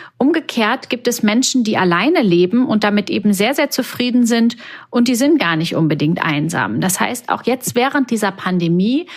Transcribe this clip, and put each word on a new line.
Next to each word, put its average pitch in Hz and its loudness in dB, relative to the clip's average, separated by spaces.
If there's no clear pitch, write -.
Umgekehrt 254 0
gibt 247 -2
es 240 -4
Menschen, 233 2
die 214 -2
alleine 190 2
leben 185 4
und 214 0
damit 208 0
eben 208 0
sehr, 208 0
sehr 285 0
zufrieden 247 0
sind 233 2
und 240 2
die 247 2
sind 277 4
gar 170 0
nicht 165 -2
unbedingt 156 0
einsam. 147 -2
Das 190 -2
heißt, 240 -4
auch - -2
jetzt 247 -4
während 262 0
dieser 208 -2
Pandemie 185 0